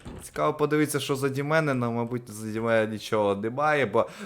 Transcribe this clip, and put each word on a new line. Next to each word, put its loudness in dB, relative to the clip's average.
цікаво -2
подивитися, 2
що -2
заді -2
мене, 2
ну, 0
мабуть, -4
заді -6
мене 2
нічого 2
немає, 0
бо 2